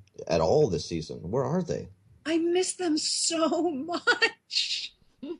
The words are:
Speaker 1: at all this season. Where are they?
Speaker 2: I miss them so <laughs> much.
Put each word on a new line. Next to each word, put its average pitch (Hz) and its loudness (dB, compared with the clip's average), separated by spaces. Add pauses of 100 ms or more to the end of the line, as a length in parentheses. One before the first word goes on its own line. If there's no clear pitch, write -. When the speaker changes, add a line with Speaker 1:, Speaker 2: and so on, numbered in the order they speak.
(280)
Speaker 1:
at 82 4
all 117 6
this 80 -2
season. 78 -6
Where 113 -2
are 165 0
they? - -6 (360)
Speaker 2:
I 320 0
miss 349 0
them 339 0
so 320 0
<laughs> - -
much. - -2 (460)